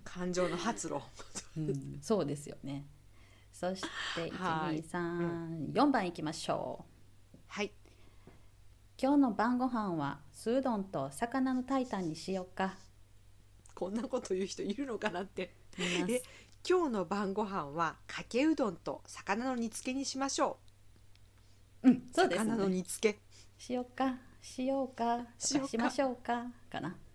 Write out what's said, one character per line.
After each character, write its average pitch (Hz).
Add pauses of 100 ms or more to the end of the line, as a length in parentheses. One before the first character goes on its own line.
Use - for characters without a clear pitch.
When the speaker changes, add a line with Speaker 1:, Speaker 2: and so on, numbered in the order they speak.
Speaker 1:
感 180
情 180
の -
発 175
露。 143 (580)
Speaker 2:
う -
ん、 143
そ 214
う 156
で 143
す 143
よ -
ね。 143 (680)
そ 180
し 190 (340)
て、 165
Speaker 1:
は 160
い。 156
Speaker 2:
一、 160
二、 -
三、 175
Speaker 1:
う 170 (480)
ん。 -
Speaker 2:
四 269
番 214
い 175
き 170
ま 156
し -
ょ -
う。 - (100)
Speaker 1:
は 202
い。 - (1300)
Speaker 2:
今 262
日 294
の 269
晩 226
ご 254
飯 214
は、 143 (120)
素 -
う 269
ど 254
ん 196
と 143
魚 262
の 254
炊 262
い -
た 196
ん 180
に 156
し 185
よ 185
う -
か。 190 (1000)
Speaker 1:
こ 180
ん 202
な 233
こ 254
と -
言 190
う -
人 -
い 196
る 277
の 233
か 208
な 175
っ 202
て。 190 (240)
Speaker 2:
い 180
ま 185
す。 226
Speaker 1:
え、 247 (440)
今 359
日 285
の 196
晩 190
ご 208
飯 190
は、 156 (100)
か -
け 247
う 320
ど 254
ん 170
と -
魚 220
の 262
煮 226
付 -
け 262
に 277
し -
ま 269
し -
ょ 247 (1300)
う。 254
Speaker 2:
う -
ん、 -
そ 349
う -
で 175
す 214
ね。 220
Speaker 1:
魚 226
の 196
煮 185
付 208
け。 - (380)
Speaker 2:
し -
よ 247
う 247
か、 262 (240)
し -
よ 269
う 262
か、 240 (120)
Speaker 1:
し -
よ 277
う -
か。 269
Speaker 2:
し 226
ま 233
し -
ょ 262
う 240
か、 240 (240)
か -
な。 185 (180)